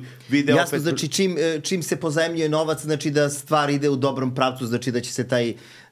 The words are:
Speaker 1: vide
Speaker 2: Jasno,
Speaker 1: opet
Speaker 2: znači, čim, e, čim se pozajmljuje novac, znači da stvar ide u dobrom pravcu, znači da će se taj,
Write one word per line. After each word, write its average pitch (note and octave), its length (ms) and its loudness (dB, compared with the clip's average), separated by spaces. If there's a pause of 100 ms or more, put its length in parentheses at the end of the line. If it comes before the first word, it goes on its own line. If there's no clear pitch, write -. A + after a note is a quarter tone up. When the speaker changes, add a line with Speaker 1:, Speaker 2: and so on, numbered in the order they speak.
(300)
Speaker 1:
vide C#3+ 220 4
Speaker 2:
Jasno, E3 160 6
Speaker 1:
opet C#3+ 140 -2
Speaker 2:
znači, D3+ 260 0
čim, F#3 300 0
e, D#3 240 0
čim F3 220 -4
se - 120 -2
pozajmljuje E3 540 0
novac, D#3 320 0
znači D3+ 300 -2
da C#3+ 180 2
stvar D3 400 0
ide C#3+ 200 0
u C#3 60 2
dobrom C3 400 0
pravcu, B2+ 300 0
znači A#2 260 -2
da A#2+ 100 -2
će - 100 -10
se B2 160 -4
taj, A#2+ 260 0 (380)